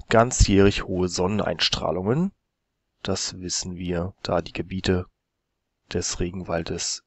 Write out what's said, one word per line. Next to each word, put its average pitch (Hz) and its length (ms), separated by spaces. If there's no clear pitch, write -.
ganzjährig 104 760
hohe 90 240
Sonneneinstrahlungen. 92 1200
Das 92 380
wissen 90 340
wir, 87 480
da 90 180
die - 120
Gebiete 92 540
des - 280
Regenwaldes 87 880